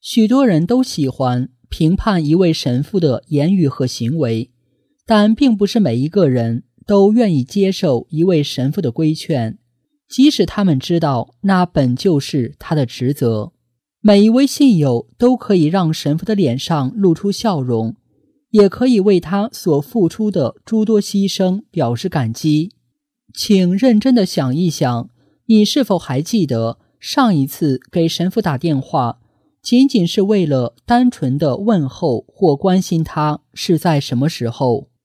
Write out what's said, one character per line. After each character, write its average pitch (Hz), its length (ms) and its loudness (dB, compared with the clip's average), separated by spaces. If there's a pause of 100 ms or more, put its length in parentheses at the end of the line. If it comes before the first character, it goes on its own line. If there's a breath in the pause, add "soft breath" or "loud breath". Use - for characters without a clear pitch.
许 220 260 0
多 262 180 2
人 175 200 2
都 247 180 0
喜 147 240 -4
欢 127 420 -2 (180)
评 170 280 0
判 185 280 0
一 147 120 2
位 180 180 2
神 127 300 -2
父 190 160 -4
的 147 300 0
言 151 240 0
语 175 140 2
和 131 200 -2
行 120 300 -4
为， 117 340 -4 (540)
但 214 280 4
并 240 240 2
不 202 80 0
是 233 140 0
每 123 180 2
一 135 100 -2
个 170 220 2
人 117 340 0 (220)
都 202 260 4
愿 214 220 2
意 131 100 0
接 190 280 0
受 139 400 -2
一 156 120 0
位 175 200 2
神 139 280 -4
父 175 80 -6
的 139 120 -4
规 160 240 -2
劝， 120 420 -6 (500)
即 277 220 2
使 202 160 0
他 - 180 -4
们 151 160 2
知 170 200 -2
道 139 420 -2
那 185 240 2
本 131 300 0
就 160 240 0
是 139 400 -6
他 - 160 -6
的 143 100 0
职 123 280 -4
责。 113 380 -4 (480)
每 208 240 4
一 220 60 6
位 254 160 4
信 262 320 2
友 127 400 0
都 247 180 4
可 208 200 -2
以 170 80 4
让 165 280 0
神 151 240 -2
父 165 80 -6
的 220 120 -2
脸 139 220 0
上 139 380 -4
露 190 200 2
出 202 160 -4
笑 190 280 -2
容， 113 360 -4 (560)
也 202 180 6
可 247 160 -4
以 247 140 4
为 190 200 4
他 196 320 -4
所 147 300 0
付 180 260 0
出 214 220 -2
的 143 240 -2 (100)
诸 214 220 0
多 208 160 2
牺 196 260 -2
牲 190 440 -2
表 120 240 -2
示 190 120 -6
感 120 240 -4
激。 156 420 -2 (600)
请 185 420 2
认 220 240 4
真 262 160 2
地 208 100 2
想 135 300 -2
一 175 140 0
想， 120 400 -4 (380)
你 214 180 4
是 262 180 0
否 185 160 -2
还 131 220 -4
记 180 240 -2
得 113 320 -4 (240)
上 240 340 0
一 139 100 2
次 139 360 -4 (100)
给 165 160 0
神 180 240 -2
父 226 100 -2
打 147 160 -2
电 151 220 -2
话， 131 400 -4 (420)
仅 254 240 4
仅 190 220 0
是 196 140 -2
为 196 240 0
了 131 300 -2 (100)
单 240 260 2
纯 135 260 -4
的 147 200 0
问 196 320 0
候 131 400 -4
或 160 260 0
关 185 260 0
心 165 220 -2
他 151 380 -4 (120)
是 - 240 -2
在 156 220 0
什 131 180 -4
么 139 120 0
时 120 200 -6
候？ 117 400 -4 (160)